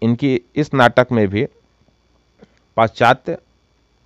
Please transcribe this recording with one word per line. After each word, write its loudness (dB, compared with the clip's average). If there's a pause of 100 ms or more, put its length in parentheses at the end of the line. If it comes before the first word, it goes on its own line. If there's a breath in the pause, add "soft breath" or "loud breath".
इनकी -2 (160)
इस -4
नाटक 2
में 0
भी -4 (1300)
पाश्चात्य -2 (680)